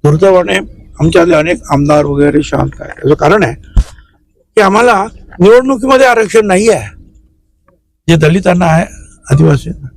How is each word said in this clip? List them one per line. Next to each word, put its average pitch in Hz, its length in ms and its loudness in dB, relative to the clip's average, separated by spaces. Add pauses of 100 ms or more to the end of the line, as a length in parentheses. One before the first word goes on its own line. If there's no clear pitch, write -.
दुर्दैवाने 180 540 2 (420)
आमच्यातले 170 360 0
अनेक 160 340 -2
आमदार 147 360 0
वगैरे 143 380 -2
शांत 135 260 -6 (100)
आहे. - 100 -18
याचं - 240 -2
कारण 190 300 0
आहे 220 120 -4 (1000)
की 220 40 2
आम्हाला 208 440 0 (340)
निवडणुकीमध्ये 254 640 2
आरक्षण 220 400 0
नाही 202 240 0
आहे, 143 180 -2 (1200)
जे 165 80 4
दलितांना 175 500 0
आहे, 165 200 0 (460)
आदिवासींना. 147 640 -2